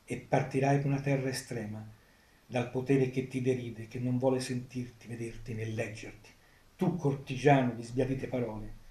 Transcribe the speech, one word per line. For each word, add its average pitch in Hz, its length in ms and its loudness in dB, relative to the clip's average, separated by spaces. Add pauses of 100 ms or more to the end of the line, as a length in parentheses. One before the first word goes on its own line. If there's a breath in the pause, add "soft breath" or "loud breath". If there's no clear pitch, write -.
e - 120 -6
partirai 139 640 2
per 143 80 0
una 139 140 2
terra 135 280 0
estrema, 107 580 -6 (600 soft breath)
dal 123 240 -2
potere 131 400 4
che 127 180 -2
ti 131 140 -4
deride, 120 460 -2
che 123 100 -8
non 123 180 0
vuole 131 240 4
sentirti, 123 680 -6
vederti 113 480 -8
né 110 120 -6
leggerti. 113 640 -8 (460 soft breath)
Tu, 185 200 2
cortigiano 131 760 4
di 113 80 -8
sbiadite 127 440 -2
parole, 110 520 -4 (120)